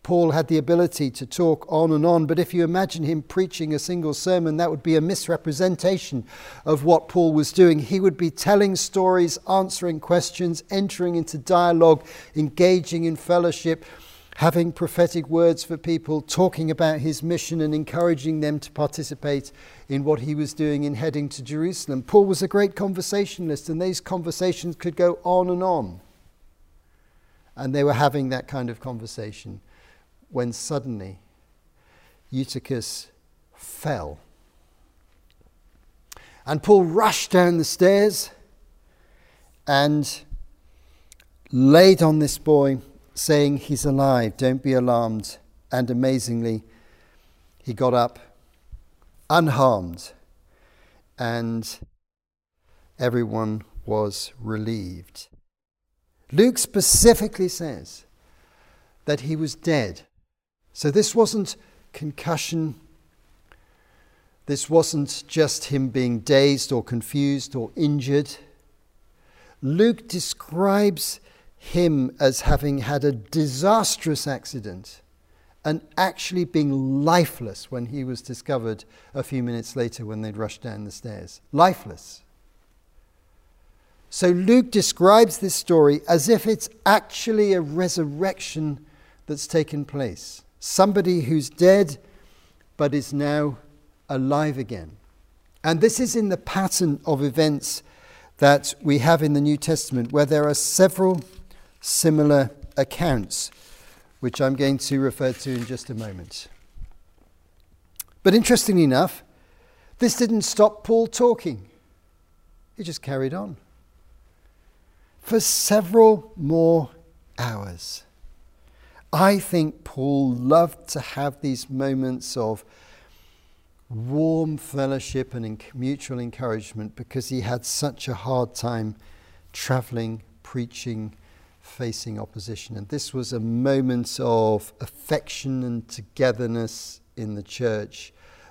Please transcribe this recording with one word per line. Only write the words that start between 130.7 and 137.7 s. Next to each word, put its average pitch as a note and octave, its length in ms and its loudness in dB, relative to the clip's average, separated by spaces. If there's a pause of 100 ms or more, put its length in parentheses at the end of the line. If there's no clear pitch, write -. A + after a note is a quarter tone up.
facing A2+ 580 -10
opposition. G#2+ 580 -14
And G2+ 120 -12
this - 240 -8
was B2+ 200 -8
a A#2+ 60 -6
moment B2 840 0
of A2+ 580 0
affection - 840 -6
and A#2+ 240 -8
togetherness A#2 1120 -4 (160)
in G#2+ 180 -8
the G#2 80 -12
church G#2+ 680 -6 (380)